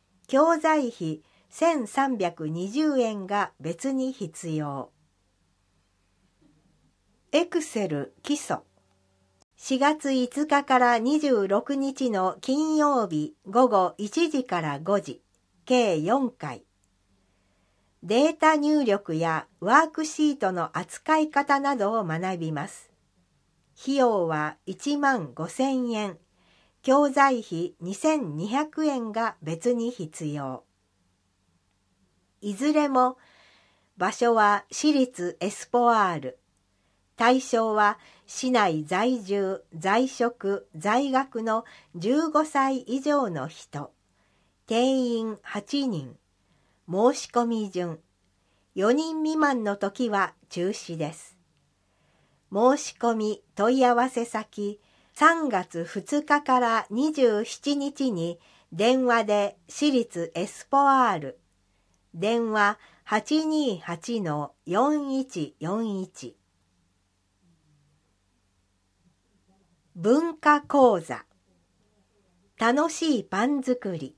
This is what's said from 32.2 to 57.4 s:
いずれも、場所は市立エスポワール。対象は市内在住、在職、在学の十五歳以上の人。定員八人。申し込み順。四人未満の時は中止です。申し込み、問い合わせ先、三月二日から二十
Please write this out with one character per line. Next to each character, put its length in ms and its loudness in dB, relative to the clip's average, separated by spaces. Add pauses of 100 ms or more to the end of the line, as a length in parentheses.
い 140 -6
ず 180 0
れ 160 4
も、 300 2 (800)
場 160 -2
所 200 2
は 380 4
市 220 2
立 480 0
エ 80 -2
ス 180 -12
ポ 160 2
ワ 300 4
ー 80 -6
ル。 180 -12 (800)
対 240 4
象 340 0
は 240 2 (260)
市 260 -4
内 340 2
在 360 0
住、 440 -4 (100)
在 320 2
職、 640 -4
在 380 0
学 320 -2
の 220 -2 (300)
十 340 0
五 160 2
歳 340 0
以 220 -6
上 280 0
の 200 -6
人。 420 -14 (760)
定 180 2
員 560 -2
八 440 -6
人。 300 -6 (760)
申 220 2
し 180 -12
込 140 0
み 240 -4
順。 300 -6 (720)
四 200 2
人 280 -2
未 160 -2
満 260 2
の 120 -2
時 340 -4
は 240 -2 (160)
中 200 -4
止 280 -8
で 160 -4
す。 240 -20 (1120)
申 260 4
し 200 -12
込 180 0
み、 280 -4 (100)
問 240 2
い 80 4
合 80 4
わ 160 2
せ 160 -4
先、 540 -8 (340)
三 360 2
月 340 -4
二 400 -4
日 180 2
か 180 2
ら 300 0
二 240 -2
十 320 2